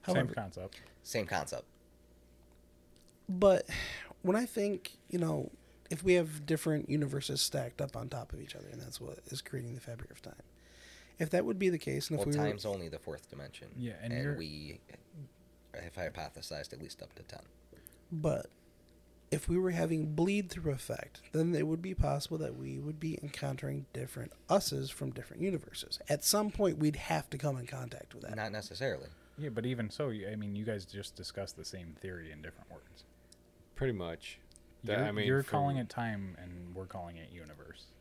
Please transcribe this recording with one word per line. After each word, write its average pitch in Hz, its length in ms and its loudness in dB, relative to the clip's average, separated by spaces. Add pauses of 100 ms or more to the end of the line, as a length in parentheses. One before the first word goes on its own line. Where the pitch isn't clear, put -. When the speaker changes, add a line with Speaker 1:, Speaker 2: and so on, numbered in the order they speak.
Speaker 1:
However 139 260 4
Speaker 2:
Same - 80 -4
concept. 95 460 -6 (220)
Speaker 3:
Same 107 220 0
concept. 71 380 -2 (1700)
Speaker 1:
But 185 380 10 (540)
when 185 160 6
I 247 80 4
think, 202 460 0 (180)
you 175 100 2
know, 156 320 2 (380)
if 170 140 -2
we 185 100 8
have 156 320 4
different 156 440 2
universes 139 520 2
stacked 127 400 0
up 135 160 -2
on 117 120 -4
top 120 240 -8
of 71 80 -8
each - 140 -10
other, 95 160 -12
and 117 100 -8
that's 127 200 -10
what - 260 -8
is 131 140 -6
creating 123 340 -4
the 120 60 -10
fabric - 300 -10
of - 100 -18
time, - 120 -12 (880)
if 160 120 2
that 180 140 4
would 220 140 0
be 190 100 6
the 170 80 4
case, 139 320 -2
and 156 100 2
if 101 60 4
Speaker 3:
Well, - 80 2
Speaker 1:
we - 60 2
were - 100 4
Speaker 3:
time's 104 160 -4
only 95 240 -2
the 78 100 -6
fourth - 300 -10
dimension. - 460 -12
Speaker 2:
Yeah, 120 260 -4
and - 120 -2
Speaker 3:
And 147 100 0
Speaker 2:
you're 147 140 0
Speaker 3:
we 76 420 -8 (920)
have 85 220 -10
hypothesized 78 800 -6
at 69 80 -12
least - 200 -12
up - 140 -14
to - 80 -16
ten. - 180 -14 (680)
Speaker 1:
But - 360 2 (840)
if 151 200 0
we 170 80 6
were 185 140 4
having 160 440 2
bleed-through 175 560 4
effect, - 500 -4 (120)
then 165 200 4
it 151 140 4
would 165 140 0
be 190 120 -2
possible 143 440 2
that 131 200 -2
we 135 220 -4
would 151 200 -4
be 160 220 -2
encountering 139 720 -4
different 127 400 -6 (180)
us's 139 400 4
from 135 220 -4
different - 320 -8
universes. - 640 -2
At 147 160 2
some 208 260 6
point, 180 280 4
we'd 151 180 6
have - 360 0
to 147 60 -4
come 139 200 0
in 120 100 -6
contact 127 460 -8
with 120 100 -12
that. - 140 -6
Speaker 3:
Not 107 160 -2
necessarily. 98 540 -2 (300)
Speaker 2:
Yeah, 147 120 -4
but 113 160 0
even 117 240 0
so, 147 200 -2
y-, 104 220 -4
I 107 60 -4
mean, 104 180 -2
you 107 80 -2
guys 104 220 -2
just 98 320 -10
discussed 98 400 -6
the 82 80 -12
same 85 340 -10
theory 85 320 -8
in 76 100 -12
different - 300 -14
words. - 320 -20 (720)
Speaker 4:
Pretty 131 180 2
much. 85 460 -6 (440)
That, 104 160 2
Speaker 2:
You're, 107 80 4
Speaker 4:
I 104 40 0
mean, 104 160 2
Speaker 2:
you're 135 160 6
Speaker 4:
from 147 160 2
Speaker 2:
calling 139 180 4
it 120 120 0
time, 101 520 -2
and 87 340 -10
we're 95 120 -6
calling 87 300 -8
it 82 140 -14
universe. 78 540 -14 (160)